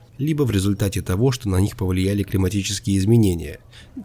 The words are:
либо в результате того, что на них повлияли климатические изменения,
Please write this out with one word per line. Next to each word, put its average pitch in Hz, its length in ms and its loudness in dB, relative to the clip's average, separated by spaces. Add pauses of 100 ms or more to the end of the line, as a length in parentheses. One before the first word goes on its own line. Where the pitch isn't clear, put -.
(180)
либо 147 240 -2
в 120 80 0
результате 98 520 0
того, 107 280 0
что 123 180 -4
на 92 120 2
них 101 160 0
повлияли 95 480 0
климатические 98 760 -2
изменения, 95 600 2 (440)